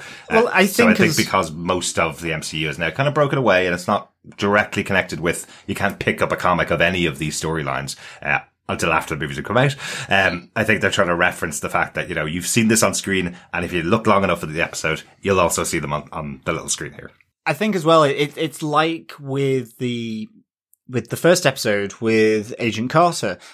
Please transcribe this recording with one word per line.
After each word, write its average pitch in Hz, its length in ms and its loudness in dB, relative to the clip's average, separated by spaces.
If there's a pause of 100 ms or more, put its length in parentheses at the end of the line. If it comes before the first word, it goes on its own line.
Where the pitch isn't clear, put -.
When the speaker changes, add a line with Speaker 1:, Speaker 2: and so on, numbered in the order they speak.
(300)
Speaker 1:
Well, 226 240 4
I 185 140 4
Speaker 2:
so 233 180 2
I - 20 6
Speaker 1:
think 220 120 4
Speaker 2:
think - 100 4
Speaker 1:
as 151 80 -2
Speaker 2:
because 95 340 0
most 87 480 -4
of 82 220 -2
the 82 100 -4
M 78 100 -4
C 78 180 -8
U 78 100 -2
is 71 100 -8
now 82 100 0
kind 139 200 0
of 139 40 -6
broken 147 240 2
away 92 300 4
and 87 80 0
it's 90 120 -6
not - 240 0 (260)
directly 101 460 2
connected 92 360 -2
with, 82 260 -2 (220)
you 98 80 -4
can't 98 240 -2
pick - 220 0
up 87 100 0
a 87 60 -2
comic 85 340 0
of 82 80 0
any 87 260 2
of 71 140 -2
these 76 200 -4
storylines, 69 580 -4 (240)
uh, 73 180 0 (300)
until 90 240 0
after 80 200 -2
the 73 60 -6
movies 71 160 -6
have 71 100 -8
come 104 120 0
out. 139 180 2 (340)
Um, 92 460 2
I 110 80 2
think 104 160 2
they're 98 100 2
trying 92 200 2
to 87 60 2
reference 87 440 0
the 87 100 -4
fact 82 260 -2
that, 78 120 -4
you 87 80 -6
know, 78 100 -2
you've 85 220 -6
seen 113 220 4
this 110 140 4
on 98 100 2
screen, 92 420 -2 (160)
and 87 140 -4
if 85 80 -8
you 87 100 0
look 113 240 0
long 98 160 4
enough 87 180 0
at 78 120 -6
the 80 80 -2
episode, 80 420 -4 (180)
you'll 95 200 2
also 85 240 2
see 85 140 -2
them 73 120 -6
on, 76 220 -6
on 71 320 -10
the 85 80 -2
little 73 160 -6
screen - 240 -6
here. - 180 -20 (340)
Speaker 1:
I 160 80 -2
think 208 220 -2
as 170 80 -2
well, 160 200 6
it, 143 340 0
it's 160 260 -6
like 156 560 0
with 135 600 -2
the 117 500 -4 (600)
with 127 200 -4
the - 80 -6
first 175 280 4
episode 101 560 0
with 110 580 2
Agent 113 320 -2
Carter. 160 460 2 (160)